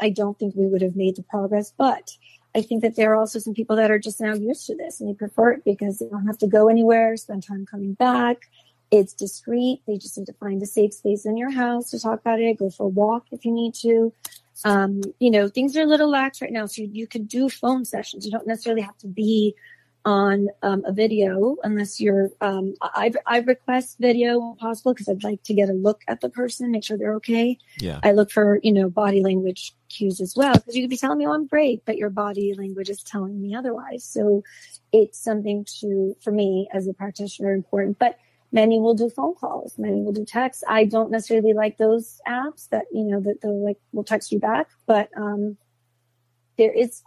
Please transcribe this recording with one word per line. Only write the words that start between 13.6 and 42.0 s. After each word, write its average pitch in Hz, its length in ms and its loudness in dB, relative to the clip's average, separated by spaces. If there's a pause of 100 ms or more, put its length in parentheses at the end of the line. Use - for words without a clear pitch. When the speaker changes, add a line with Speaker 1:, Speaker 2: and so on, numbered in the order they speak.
Speaker 1:
to. 226 300 4 (520)
Um, 196 360 2 (200)
you 247 100 4
know, 202 180 4
things 262 280 -2
are 311 60 4
a 311 40 2
little 302 240 4
lax 269 320 0
right 233 100 -8
now, 220 140 -4
so 220 160 -10
you, 208 100 -10
you 220 140 -8
can 220 180 -8
do 254 240 0
phone 254 360 -2
sessions. 214 420 -10
You 202 60 -8
don't 226 160 -6
necessarily 226 340 -2
have 202 160 -14
to - 80 -18
be 214 480 2 (500)
on, 202 440 2 (140)
um, 196 240 0
a 190 60 -2
video 208 680 2
unless 208 380 -4
you're, 196 300 2 (100)
um, 196 420 -2
I, 226 300 0 (140)
I 240 140 2
request 254 600 -2
video 240 380 4
when 233 180 -8
possible 226 380 -2
'cause 208 140 -8
I'd 196 140 -2
like 208 220 -6
to 214 100 -2
get 196 140 4
a 190 60 0
look 202 340 2
at 233 120 -4
the 247 100 -4
person, 247 400 -4
make 220 140 -2
sure 214 120 -6
they're 214 200 -2
okay. 233 420 0 (200)
Speaker 2:
Yeah. 80 240 -6
Speaker 1:
I 208 100 6
look 208 180 4
for, 208 320 4
you 220 100 4
know, 190 160 4
body 196 340 2
language 185 520 -2 (140)
cues 196 320 -4
as 185 140 -8
well, 269 200 4
'cause 240 200 2
you 254 80 -2
could 247 80 -4
be 254 60 -4
telling 285 220 -2
me, 294 80 0
"Oh, 294 60 0
I'm 302 140 -2
great," 285 380 0
but 220 140 -4
your 208 120 -2
body 202 440 -4
language 196 340 -8
is 202 140 -10
telling 202 380 -8
me 202 140 -6
otherwise. 247 500 -8
So 208 380 2 (480)
it's 214 280 4
something 208 480 -4 (140)
to, 196 400 -2
for 214 120 -4
me 196 400 0
as 190 160 -4
a 190 60 -4
practitioner, 196 600 -6
important. 202 440 -2
But 240 200 2 (340)
many 226 280 6
will 226 140 4
do 226 160 0
phone 294 240 -4
calls, - 440 -10
many 208 220 -2
will 208 120 -2
do 214 120 -4
texts. 254 420 -4
I 220 180 4
don't 220 260 0
necessarily 220 420 2
like 214 240 -2
those 226 500 0